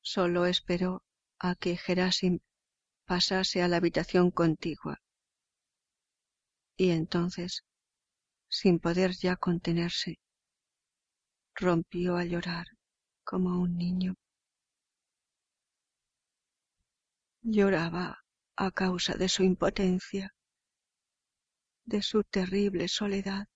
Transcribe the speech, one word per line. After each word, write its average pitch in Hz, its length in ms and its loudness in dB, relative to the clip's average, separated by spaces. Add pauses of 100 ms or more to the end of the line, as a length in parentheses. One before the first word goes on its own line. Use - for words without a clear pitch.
Solo 175 440 0
esperó 180 560 0 (380)
a 180 160 0
que 175 220 -2
Gerasim 180 600 0 (680)
pasase 185 580 0
a 180 40 2
la 175 100 2
habitación 175 520 2
contigua, - 720 -2 (1800)
y 185 140 4
entonces, 175 720 -2 (880)
sin 175 300 4
poder 180 340 0
ya 180 220 -2
contenerse, 170 840 -2 (1400)
rompió 175 640 0
a 175 80 -2
llorar 170 420 -6 (560)
como 180 360 -2
un 175 180 0
niño. 185 380 -2 (3250)
Lloraba 180 840 2 (320)
a 190 160 0
causa 185 420 0
de 185 160 0
su 185 140 2
impotencia, 185 920 0 (1500)
de 208 160 -2
su 208 220 0
terrible 190 640 0
soledad 196 680 -4